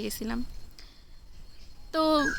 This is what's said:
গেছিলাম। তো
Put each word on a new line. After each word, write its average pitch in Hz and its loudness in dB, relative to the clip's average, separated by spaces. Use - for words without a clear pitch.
গেছিলাম। 220 -2
তো 320 6